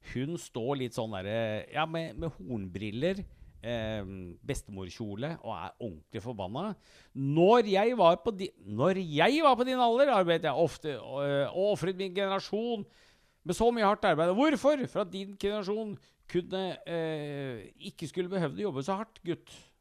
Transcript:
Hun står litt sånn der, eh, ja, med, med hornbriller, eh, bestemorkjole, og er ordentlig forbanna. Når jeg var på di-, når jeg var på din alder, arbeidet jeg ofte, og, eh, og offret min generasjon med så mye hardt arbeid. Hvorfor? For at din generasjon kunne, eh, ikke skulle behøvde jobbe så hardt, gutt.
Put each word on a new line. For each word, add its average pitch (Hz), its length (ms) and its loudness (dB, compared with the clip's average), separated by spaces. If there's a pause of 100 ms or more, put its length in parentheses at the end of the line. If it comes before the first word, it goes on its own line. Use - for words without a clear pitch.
(140)
Hun 143 240 -4
står 127 420 -4
litt 123 160 -6
sånn 113 160 -4
der, 95 160 -6
eh, 107 460 -2
ja, 151 120 0
med, 165 320 -8
med 160 200 -6
hornbriller, 110 800 -4 (400)
eh, 110 420 -6 (440)
bestemorkjole, 107 880 -8 (100)
og 110 100 -8
er 87 220 -10
ordentlig 95 480 -12
forbanna. 123 500 -6 (400)
Når 175 540 6
jeg 214 300 4
var 175 260 8
på 233 80 0
di-, 190 200 -6 (120)
når 139 400 0
jeg 170 400 4
var 269 120 8
på 233 120 2
din 254 140 2
alder, 240 320 4
arbeidet 170 340 4
jeg 131 80 0
ofte, 151 420 0
og, 123 280 -8
eh, 139 220 2
og 196 280 2
offret 180 240 -2
min 190 160 -4
generasjon 202 680 -2 (600)
med 170 100 0
så 233 160 4
mye 226 140 2
hardt 202 180 2
arbeid. 170 320 4
Hvorfor? 269 520 4
For - 160 -2
at 170 80 -14
din 196 240 -10
generasjon 208 640 -4 (320)
kunne, 185 560 -2
eh, 147 840 -6 (200)
ikke - 180 -10
skulle 180 240 -4
behøvde 180 300 -2
jobbe 147 200 -2
så 190 140 -2
hardt, - 280 -10
gutt. 170 260 -6 (300)